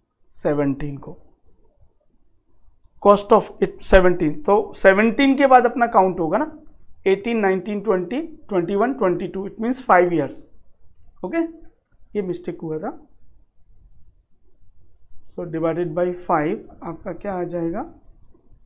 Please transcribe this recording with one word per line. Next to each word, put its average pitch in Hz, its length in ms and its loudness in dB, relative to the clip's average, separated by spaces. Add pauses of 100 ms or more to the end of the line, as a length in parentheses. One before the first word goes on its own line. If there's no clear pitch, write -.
(360)
सेवनटीन 143 600 -2
को, - 200 -16 (1900)
cost 202 300 6
of 208 160 4 (140)
it - 220 -4
सेवनटीन, 180 580 4
तो 202 340 2
सेवनटीन 226 600 4
के 277 100 4
बाद 254 180 8
अपना 240 220 0
count 190 320 2
होगा 165 180 0
ना, 294 80 0 (640)
एटीन, 202 320 0
नाइनटीन, 196 420 0
ट्वेंटी, 196 400 -2 (280)
ट्वेंटी 180 260 -2
वन, 233 180 0
ट्वेंटी 185 340 -2
टू, 196 220 -8
it - 140 -16
means 240 260 -2
five 180 240 6
years। 135 260 -4 (880)
ओके, 330 160 -4 (720)
ये 208 60 -4
mistake 175 400 -8
हुआ 156 180 -8
था। 226 120 -8 (2500)
So 180 100 -8 (100)
divided 165 440 -2
by 180 80 2 (180)
five 170 320 0 (300)
आपका 170 260 -10
क्या 190 200 -8
आ 180 100 -4
जाएगा? 170 420 -6 (800)